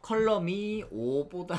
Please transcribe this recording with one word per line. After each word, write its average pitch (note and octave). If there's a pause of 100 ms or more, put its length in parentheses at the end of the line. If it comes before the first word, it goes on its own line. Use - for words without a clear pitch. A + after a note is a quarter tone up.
컬럼이 G#3
오보다 C#3+